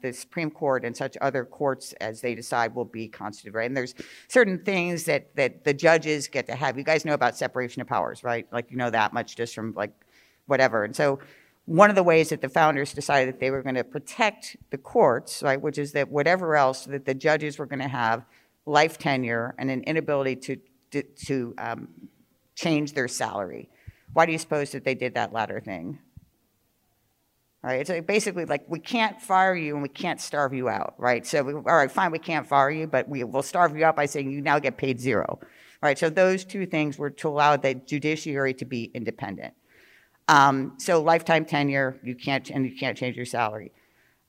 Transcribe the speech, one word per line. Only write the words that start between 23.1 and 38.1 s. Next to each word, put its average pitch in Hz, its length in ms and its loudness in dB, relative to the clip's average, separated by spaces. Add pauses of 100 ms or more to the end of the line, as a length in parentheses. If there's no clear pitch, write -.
Why 160 120 6
do 170 60 2
you 160 80 -2
suppose 147 320 -2
that 135 120 -10
they 131 120 0
did 127 200 -4
that 113 160 -2
latter 107 280 -4
thing? 101 400 -10 (1600)
Right? 127 200 -2
It's, 156 80 -6
like, 165 180 -4
basically, 196 380 0
like, 147 220 -2
we 160 120 -6
can't 220 420 -2
fire 190 320 4
you 156 200 -4
and 143 100 -4
we 139 60 -4
can't 175 300 -6
starve 143 340 -2
you 127 160 -2
out, 104 280 -4
right? 120 300 0
So, 147 160 0
we, 139 100 -6
all 147 80 -8
right, 143 300 4
fine, 185 200 0
we 160 60 -2
can't 156 300 -6
fire 139 240 4
you, 156 160 -4
but - 200 0
we 139 180 -6
will 131 180 -2
starve 170 340 2
you 156 60 2
out 156 140 6
by 147 100 2
saying 139 240 -6
you 143 100 -6
now 147 180 2
get 139 180 -2
paid 131 220 -2
zero, 123 400 0 (440)
right? 143 160 2
So 165 100 2
those 185 360 2
two 196 200 -6
things 151 320 -2
were 143 140 -6
to - 160 -6
allow 147 300 4
the 135 180 0
judiciary 143 800 -4